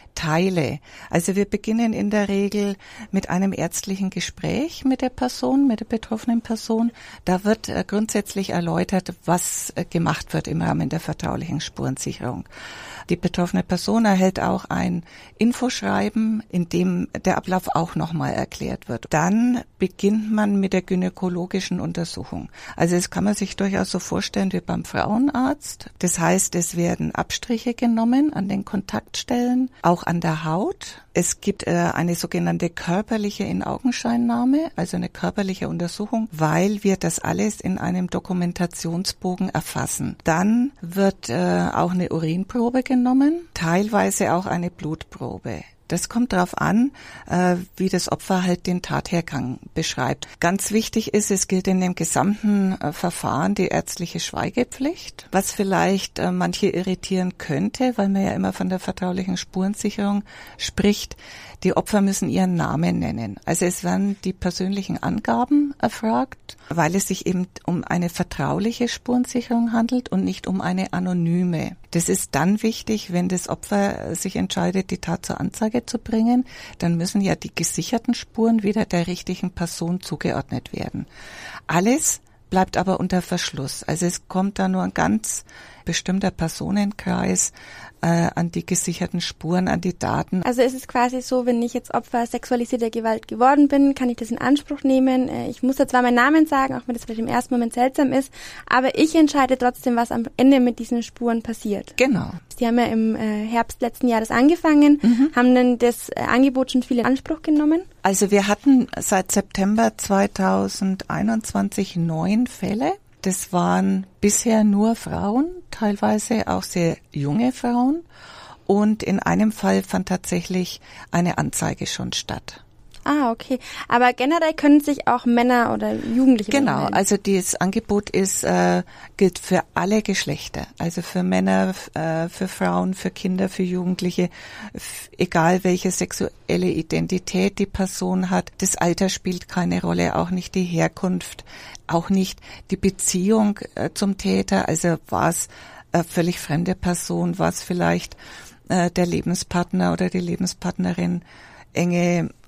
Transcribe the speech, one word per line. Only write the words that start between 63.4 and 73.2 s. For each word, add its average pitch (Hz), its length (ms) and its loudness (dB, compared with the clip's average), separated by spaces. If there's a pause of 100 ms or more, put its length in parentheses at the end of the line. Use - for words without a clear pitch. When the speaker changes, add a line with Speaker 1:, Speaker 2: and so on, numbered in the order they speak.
Speaker 1:
Also 165 200 0
es 180 180 -2
werden 190 400 0
die 185 100 -2
persönlichen 190 680 -4
Angaben 247 800 0
erfragt, - 760 -2 (120)
weil 165 260 2
es 196 120 0
sich - 200 -4
eben 180 200 0 (180)
um - 180 -2
eine 175 260 -2
vertrauliche 180 800 -2
Spurensicherung 240 840 0
handelt 233 380 0
und 190 140 0
nicht 185 240 -4
um 190 140 -2
eine 185 320 -2
anonyme. 175 840 0 (140)
Das 170 180 0
ist - 260 -2
dann 180 260 2
wichtig, 220 520 -2
wenn 180 160 0